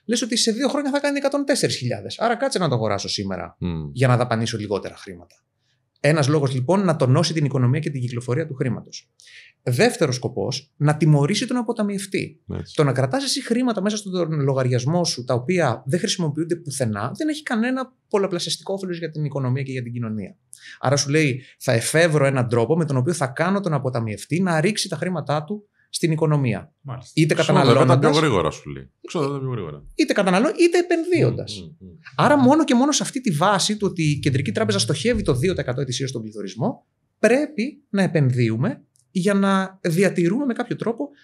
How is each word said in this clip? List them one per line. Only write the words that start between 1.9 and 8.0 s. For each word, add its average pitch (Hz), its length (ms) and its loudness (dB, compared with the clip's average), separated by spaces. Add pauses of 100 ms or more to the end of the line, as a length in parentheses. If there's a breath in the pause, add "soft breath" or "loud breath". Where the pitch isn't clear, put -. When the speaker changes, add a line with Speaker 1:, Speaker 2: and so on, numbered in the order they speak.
Speaker 1:
Άρα 233 160 0
κάτσε 254 240 -2
να 170 100 0
το 123 60 2
αγοράσω 101 320 -2
σήμερα 90 520 -6
Speaker 2:
Μμμ. 80 320 -4
Speaker 1:
για 127 160 2
να 123 100 4
δαπανίσω 117 400 -2
λιγότερα 98 400 -4
χρήματα. 87 380 -18 (640)
Ένας 147 280 4
λόγος, 139 260 2
λοιπόν, 170 320 2
να 160 100 2
τονώσει 156 380 2
την 156 120 0
οικονομία 131 340 2
και 156 100 -4
την 135 120 -6